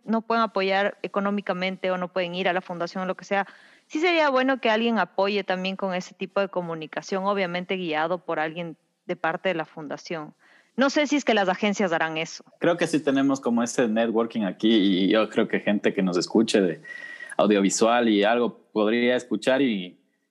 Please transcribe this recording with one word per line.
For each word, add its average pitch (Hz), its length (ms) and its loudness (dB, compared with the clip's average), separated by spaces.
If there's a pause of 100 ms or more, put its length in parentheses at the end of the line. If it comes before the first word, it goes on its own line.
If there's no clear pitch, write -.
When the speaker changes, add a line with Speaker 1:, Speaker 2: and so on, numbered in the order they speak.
Speaker 1:
no 226 160 0
pueden 226 220 0
apoyar 196 600 0
económicamente 190 880 -4
o 185 60 -2
no 180 100 -4
pueden 175 260 -4
ir 185 140 -2
a 175 60 2
la 180 80 0
fundación 175 420 -8
o 185 40 -4
lo 185 80 -4
que - 100 -18
sea, 196 200 -2 (420)
sí 311 120 -6
sería 330 300 2
bueno 262 320 0
que 233 80 0
alguien 226 300 2
apoye 196 440 0
también 185 320 -4
con 190 180 -4
ese 180 220 -8
tipo 190 240 -4
de 196 80 0
comunicación, 170 800 -6
obviamente 185 500 -2
guiado 165 480 -2
por 160 160 -4
alguien 160 380 -6 (280)
de 175 120 -4
parte 165 320 -4
de 175 60 -2
la 156 100 -4
fundación. 151 680 -12 (440)
No 269 120 4
sé 302 160 2
si 294 120 0
es 262 80 -2
que 233 100 2
las 196 140 2
agencias 190 420 0
harán 160 260 -2
eso. - 260 -8 (160)
Speaker 2:
Creo 170 180 2
que 170 100 0
sí 151 140 0
tenemos 139 400 2
como 117 200 0
ese 120 260 0
networking 113 560 0
aquí 110 300 2
y 95 360 4
yo 107 200 4
creo 113 180 0
que 101 120 0
gente 104 340 0
que - 80 -2
nos 92 160 0
escuche 110 440 2
de 85 200 0 (560)
audiovisual 104 720 4
y 101 140 4
algo 117 340 0 (140)
podría 120 460 2
escuchar 127 440 0
y, 98 380 -2 (320)